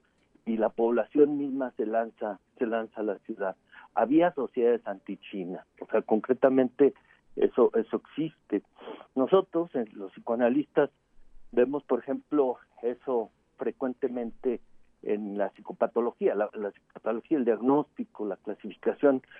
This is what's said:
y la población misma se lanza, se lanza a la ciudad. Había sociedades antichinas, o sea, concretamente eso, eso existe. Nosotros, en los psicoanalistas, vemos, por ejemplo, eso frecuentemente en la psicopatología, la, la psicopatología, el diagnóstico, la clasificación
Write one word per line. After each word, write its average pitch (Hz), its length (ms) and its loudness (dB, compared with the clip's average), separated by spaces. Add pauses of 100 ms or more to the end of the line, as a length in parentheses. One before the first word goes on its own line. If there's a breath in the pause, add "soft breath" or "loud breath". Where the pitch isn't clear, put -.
(460)
y 113 100 -2
la 110 120 2
población 120 680 2
misma 135 400 -4
se 120 80 -4
lanza, 110 540 -4 (200)
se 127 80 -2
lanza 113 340 -4
a 107 40 -4
la 101 160 -2
ciudad. 98 360 -6 (380 loud breath)
Había 156 400 4
sociedades 120 520 0
antichinas, 95 800 -10 (140)
o - 60 -14
sea, 107 160 0
concretamente 127 920 2 (400 soft breath)
eso, - 400 2
eso 113 220 -2
existe. - 680 -6 (540 loud breath)
Nosotros, 170 580 0
en 117 200 -4
los 101 180 -12
psicoanalistas, 123 800 0 (600)
vemos, 135 320 2
por - 160 -2
ejemplo, 135 580 -2 (260)
eso 117 480 -4 (260)
frecuentemente 123 1040 -4 (420)
en 104 340 -4
la 98 140 -2
psicopatología, 117 840 -2
la, 104 180 -2
la 104 160 -6
psicopatología, - 680 -6
el 127 60 -2
diagnóstico, 117 840 -2
la 95 100 -6
clasificación 110 840 0 (160 loud breath)